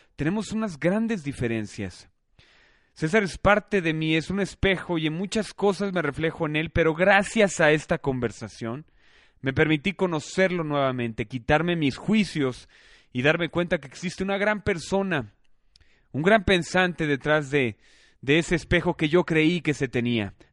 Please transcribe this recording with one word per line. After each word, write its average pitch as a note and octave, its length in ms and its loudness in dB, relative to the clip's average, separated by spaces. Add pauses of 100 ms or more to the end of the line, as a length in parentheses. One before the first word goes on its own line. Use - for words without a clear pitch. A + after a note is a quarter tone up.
(160)
tenemos F#3+ 340 -4
unas G3+ 300 -6
grandes G#3+ 420 0
diferencias. A2+ 880 -6 (840)
César E3+ 280 2
es F3 160 -6
parte G3+ 440 2
de D#3+ 120 0
mí, D#3+ 220 0
es D#3+ 140 -2
un G3 100 -2
espejo F3+ 580 -2
y D#3 80 -2
en D3+ 60 0
muchas G3 420 -4
cosas G3 380 0
me E3+ 100 0
reflejo D#3 440 -2
en D3+ 100 -4
él, D#3+ 140 -2
pero D#3+ 220 2
gracias G3 680 2
a D#3 100 8
esta D#3 280 0
conversación A#2+ 840 -6 (600)
me C3+ 80 -2
permití D#3 400 2
conocerlo F3 720 -2
nuevamente, B2+ 600 -2
quitarme D3+ 500 0
mis D3 220 0
juicios D#3+ 680 0 (460)
y B2 80 -4
darme D#3+ 300 2
cuenta F3 280 -2
que C#3+ 80 -10
existe F3+ 380 -8
una G3 140 -2
gran G#3 240 0
persona, F3+ 720 -2 (800)
un C3+ 100 -4
gran G3+ 220 4
pensante F3+ 600 0
detrás D3 440 0
de, C3 260 0 (460)
de C#3+ 160 4
ese E3+ 160 0
espejo E3+ 420 0
que D#3 140 0
yo E3+ 140 4
creí D#3+ 360 2
que D3 140 -2
se C3+ 120 -2
tenía, A#2 460 -2 (200)